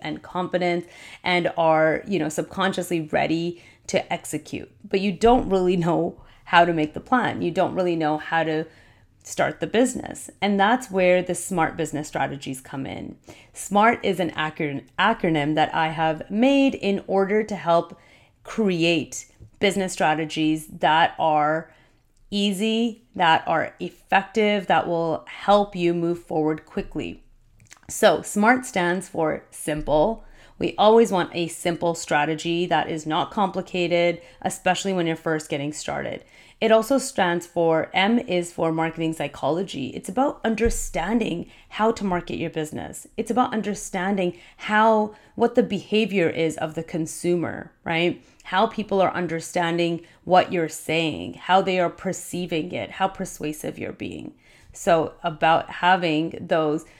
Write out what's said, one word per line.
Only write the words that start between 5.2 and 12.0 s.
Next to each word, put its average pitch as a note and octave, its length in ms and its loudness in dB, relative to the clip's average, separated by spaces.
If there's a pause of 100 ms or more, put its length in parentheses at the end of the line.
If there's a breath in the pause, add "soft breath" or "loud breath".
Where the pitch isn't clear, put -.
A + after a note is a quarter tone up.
really F#3 280 4
know E3+ 440 0 (240 soft breath)
how F3 220 6
to E3+ 80 0
make D#3 180 0
the - 80 -10
plan. D#3+ 400 0
You F3 100 -2
don't E3 240 0
really F3+ 220 0
know D3+ 220 0
how E3 260 -2
to D#3+ 220 -2 (580 soft breath)
start D3+ 360 -4
the E3 60 -4
business. - 640 -2 (140)
And G3+ 180 2
that's A#3 300 2
where F3+ 320 4
the F3+ 120 -4
smart E3+ 440 -2
business D3+ 300 -6